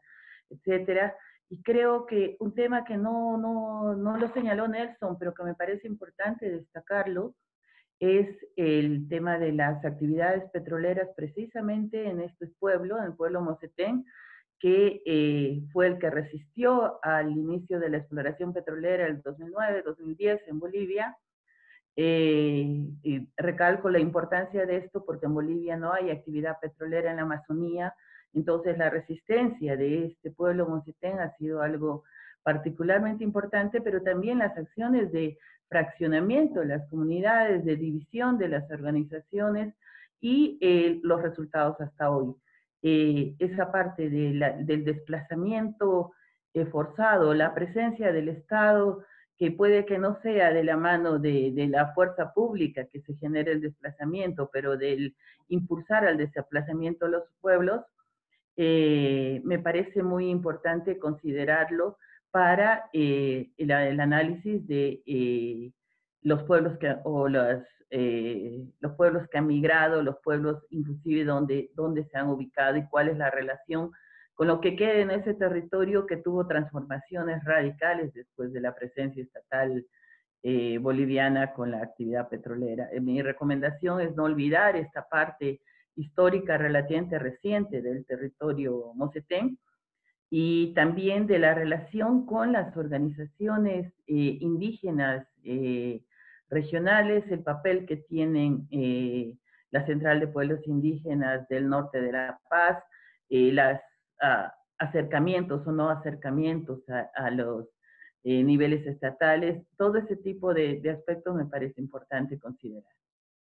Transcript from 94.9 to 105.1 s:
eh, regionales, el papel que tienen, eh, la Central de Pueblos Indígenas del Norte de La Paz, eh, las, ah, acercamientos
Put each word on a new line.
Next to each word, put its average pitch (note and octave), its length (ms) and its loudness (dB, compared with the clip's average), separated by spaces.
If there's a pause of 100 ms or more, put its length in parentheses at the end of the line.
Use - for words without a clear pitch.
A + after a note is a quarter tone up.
eh, B2 580 -4 (460)
regionales, G3+ 800 2
el E3+ 120 -4
papel F#3 420 0
que D#3 140 -6
tienen, D3+ 720 0
eh, B2 640 -2 (340)
la C3+ 140 -2
Central D3+ 360 2
de D#3 80 0
Pueblos D3 380 -2
Indígenas C#3+ 840 -2
del C3 200 -2
Norte C#3 320 -2
de B2 120 -2
La B2+ 360 -6
Paz, E3+ 340 2 (460)
eh, B2+ 240 6
las, C#3 300 4 (400)
ah, A2+ 320 0 (240)
acercamientos D#3 880 0